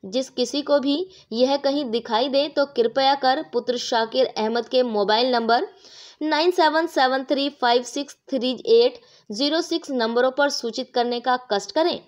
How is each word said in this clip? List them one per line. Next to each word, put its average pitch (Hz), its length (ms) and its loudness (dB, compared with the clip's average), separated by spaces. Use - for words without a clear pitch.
जिस 240 260 -4
किसी 269 320 -4
को 294 180 2
भी 277 160 -2
यह 254 260 2
कहीं 285 320 -2
दिखाई 233 380 -2
दे 277 200 0
तो 285 200 0
कृपया 269 480 2
कर 269 360 0
पुत्र 240 280 -2
शाकिर 233 480 0
अहमद 226 400 -4
के 254 160 2
मोबाइल 220 480 0
नंबर 233 360 2
नाइन 311 320 2
सेवन 320 360 2
सेवन 269 360 2
थ्री 277 240 0
फ़ाइव 247 240 2
सिक्स 277 320 -8
थ्री 254 260 -2
एट 240 260 4
ज़ीरो 285 320 -2
सिक्स 330 300 -6
नंबरों 240 400 0
पर 285 200 2
सूचित 254 420 -8
करने 240 260 -2
का 247 180 0
कष्ट 196 200 -4
करें। 320 360 0